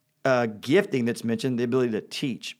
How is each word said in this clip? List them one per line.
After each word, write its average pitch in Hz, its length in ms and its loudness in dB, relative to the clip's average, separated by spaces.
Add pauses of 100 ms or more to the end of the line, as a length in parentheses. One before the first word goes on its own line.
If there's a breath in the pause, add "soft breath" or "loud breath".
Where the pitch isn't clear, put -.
(240)
uh, 127 220 4
gifting 127 580 0
that's 117 220 -2
mentioned, 117 340 -2
the 120 60 0
ability 120 260 2
to 101 100 -2
teach. - 580 -8